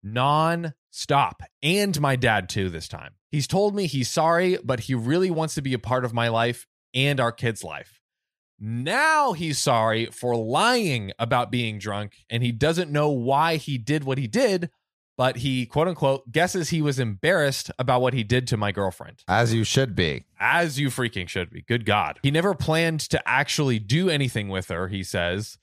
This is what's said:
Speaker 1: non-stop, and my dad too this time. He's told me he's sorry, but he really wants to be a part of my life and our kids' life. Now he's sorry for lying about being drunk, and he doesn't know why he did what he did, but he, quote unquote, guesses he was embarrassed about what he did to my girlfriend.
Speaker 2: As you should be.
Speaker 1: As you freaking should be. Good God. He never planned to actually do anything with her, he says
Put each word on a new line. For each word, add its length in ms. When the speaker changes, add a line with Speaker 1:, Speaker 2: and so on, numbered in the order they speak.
Speaker 1:
non-stop, 1400
and 380
my 160
dad 320
too 200
this 200
time. 260
He's 160
told 280
me 120
he's 240
sorry, 540
but 160
he 140
really 360
wants 240
to 80
be 120
a 40
part 260
of 80
my 160
life 380
and 260
our 120
kids' 300
life. 380
Now 720
he's 260
sorry 480
for 300
lying 840
about 320
being 280
drunk, 380
and 140
he 100
doesn't 380
know 180
why 480
he 220
did 260
what 140
he 80
did, 440
but 220
he, 280
quote 220
unquote, 440
guesses 380
he 120
was 160
embarrassed 800
about 240
what 100
he 100
did 260
to 80
my 160
girlfriend. 560
Speaker 2:
As 260
you 100
should 300
be. 300
Speaker 1:
As 400
you 100
freaking 400
should 220
be. 120
Good 240
God. 360
He 80
never 240
planned 460
to 180
actually 500
do 320
anything 380
with 200
her, 200
he 160
says 580